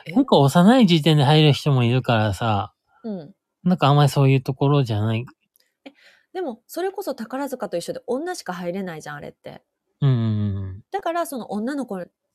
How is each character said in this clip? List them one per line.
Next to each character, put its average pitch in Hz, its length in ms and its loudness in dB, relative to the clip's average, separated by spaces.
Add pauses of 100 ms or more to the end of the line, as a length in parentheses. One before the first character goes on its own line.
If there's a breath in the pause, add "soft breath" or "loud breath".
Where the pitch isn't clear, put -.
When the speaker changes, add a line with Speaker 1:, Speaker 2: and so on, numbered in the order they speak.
Speaker 1:
え？ 156 60 -12
Speaker 2:
な 254 100 2
ん - 20 -4
か 196 120 4
幼 175 420 6
い 220 80 6
時 165 160 2
点 156 120 4
で 147 80 4
入 151 200 6
る 147 100 6
人 - 180 -2
も 127 120 2
い 117 80 2
る 127 100 2
か 120 140 0
ら 107 180 0
さ、 104 400 -4 (300)
Speaker 1:
う 220 80 -8
ん。 175 240 -12 (260)
Speaker 2:
な 180 140 0
ん - 20 0
か 147 100 2
あ 139 40 6
ん 143 60 4
ま 143 60 6
り 139 60 4
そ 139 140 0
う 135 60 4
い 135 80 4
う 127 40 -2
と 131 120 -6
こ 139 160 -2
ろ 143 140 2
じ 113 100 -4
ゃ 104 80 -2
な 110 160 -2
い。 127 80 -8 (600)
Speaker 1:
え、 277 60 -20 (420 soft breath)
で 370 80 -8
も、 254 240 -10
そ - 160 -10
れ 381 100 -4
こ 381 120 -10
そ 294 100 -6
宝 262 360 -8
塚 247 180 -8
と 180 80 -6
一 170 60 -4
緒 170 100 -8
で - 160 -12
女 320 260 -4
し - 100 -12
か 180 100 -8
入 175 180 -8
れ 196 120 -6
な 175 120 -10
い 156 60 -14
じ 147 80 -14
ゃ 147 40 -12
ん、 143 40 -12
あ - 20 -16
れ - 100 -14
っ - 40 -14
て。 - 280 -20 (400)
Speaker 2:
う 143 60 2
ん - 20 4
う 131 40 4
ん 123 40 0
う - 20 -2
ん 104 380 -2
う 95 80 -8 (120)
ん。 - 140 -20
Speaker 1:
だ 392 100 -8
か 339 100 -4
ら、 330 160 -4
そ 285 100 -10
の 214 140 -12
女 226 240 -6
の 277 100 -6
子 185 180 -10 (320)